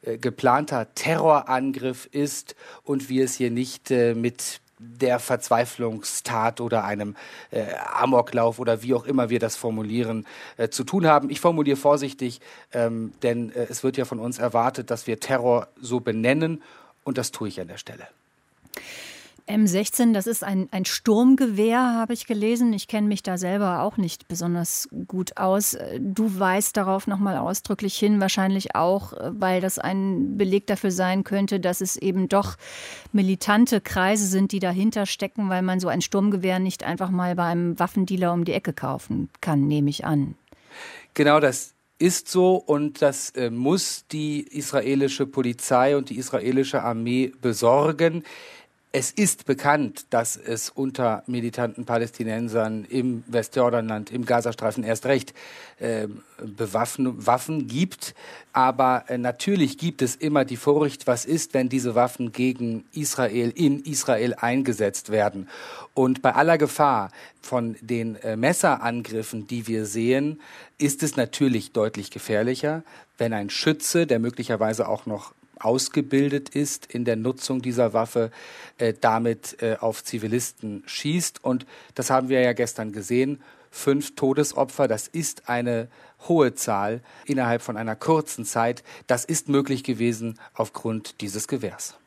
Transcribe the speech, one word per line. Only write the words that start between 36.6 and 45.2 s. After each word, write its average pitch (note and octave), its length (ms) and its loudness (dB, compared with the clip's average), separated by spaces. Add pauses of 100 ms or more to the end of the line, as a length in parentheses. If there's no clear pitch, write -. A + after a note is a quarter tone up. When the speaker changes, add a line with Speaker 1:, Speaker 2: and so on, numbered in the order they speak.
Speaker 2:
nicht F#3 240 -2
einfach F3+ 260 -4
mal F3+ 240 0
bei F3 120 0
einem F3 300 0
Waffendealer F3+ 560 0
um F3 120 0
die E3 80 -2
Ecke F3 200 -2
kaufen - 580 -6 (100)
kann, C#3+ 260 2
nehme D3 240 2
ich - 140 -8
an. C#3+ 320 0 (800)
Speaker 1:
Genau, D3 260 6
das C3+ 320 0 (260)
ist F3 300 2
so F#3 260 6
und D3 480 0
das, C#3 280 2
äh, B2 200 -2
muss C3+ 600 0
die D3+ 300 -2 (140)
israelische C3+ 680 0